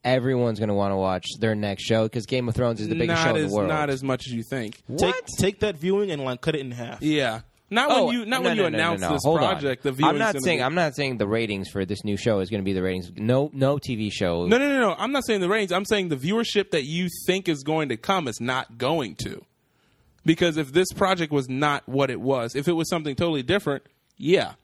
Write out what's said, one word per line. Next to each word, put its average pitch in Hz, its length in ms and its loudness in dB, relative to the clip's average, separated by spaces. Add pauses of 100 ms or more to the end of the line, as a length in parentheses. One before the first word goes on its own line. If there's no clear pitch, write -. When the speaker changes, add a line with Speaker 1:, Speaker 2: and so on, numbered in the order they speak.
Speaker 1:
Everyone's 123 560 2
gonna 104 160 2
wanna 98 220 2
watch 92 280 0 (140)
their 110 160 2
next 101 280 -4
show 110 240 2
'cause 110 200 -6
Game 127 200 0
of 113 80 -2
Thrones 120 240 0
is - 80 -4
the 110 60 -2
biggest - 300 2
Speaker 2:
Not - 80 -
Speaker 1:
show 160 60 2
in 156 80 0
Speaker 2:
as, - 60 -2
Speaker 1:
the 104 60 0
world. 101 120 2
Speaker 2:
not 151 200 0
as 135 140 -2
much 131 240 -2
as 123 60 -6
you 117 100 -4
think. 113 420 -8
Speaker 1:
What? 127 140 -8
Speaker 3:
Take, 185 260 0 (140)
take 196 220 0
that 202 160 -2
viewing 190 340 0
and, 143 120 -4
like, 127 180 -4
cut 160 140 -2
it 139 60 -4
in 131 80 -8
half. 120 320 -10
Speaker 2:
Yeah. 135 380 0 (300)
Not 247 220 2
Speaker 1:
Oh, 247 140 4
Speaker 2:
when 240 100 0
you, 233 100 -4
not 254 180 -2
Speaker 1:
no, 247 60 2
Speaker 2:
when 226 80 0
Speaker 1:
no, 196 80 2
Speaker 2:
you 165 40 2
Speaker 1:
no, - 80 -2
no, 160 60 2
Speaker 2:
announce 170 180 0
Speaker 1:
no. 165 120 0
Speaker 2:
this 143 100 0
Speaker 1:
Hold 151 180 4
on. - 120 2
Speaker 2:
project, 139 300 -4
the 143 60 2
Speaker 1:
I'm 131 60 -4
Speaker 2:
viewing's 143 240 2
Speaker 1:
not 220 140 2
Speaker 2:
gonna 135 100 -4
Speaker 1:
saying, 160 160 2
Speaker 2:
be 127 40 0
Speaker 1:
I'm 143 120 0
not 160 200 0
saying 135 220 -2
the 104 100 0
ratings 104 420 -2
for 98 140 -2
this 98 200 -4
new 104 120 0
show 104 240 2
is 92 120 -2
gonna 101 120 -2
be 98 100 0
the 92 100 0
ratings. 92 320 -4
No, 127 380 2
no 139 260 2
T 123 160 -6
V 107 160 -2
show. 87 340 0
Speaker 2:
No, 214 140 4
no, 285 100 2
no, 269 100 2
no. 202 180 2
I'm 220 140 -4
not 269 140 -2
saying 208 160 0
the 175 80 0
ratings. 202 220 0
I'm 190 140 0
saying 190 240 0
the 147 60 0
viewership 202 560 0
that 156 120 2
you 170 240 -2 (180)
think 185 240 2
is 139 140 -2
going 156 260 0
to 113 80 0
come 180 300 0
is 113 120 -6
not 123 380 -4
going 123 460 0
to. - 200 -8 (800)
Because 165 340 2
if 135 160 -2
this 185 200 2
project 180 380 0
was 135 180 0
not 143 400 0
what 135 220 2
it 101 100 -6
was, 123 340 0
if 147 120 0
it 175 60 2
was 160 160 0
something 151 260 -2
totally 160 280 0
different, 147 400 -2 (340)
yeah. 147 360 2 (100)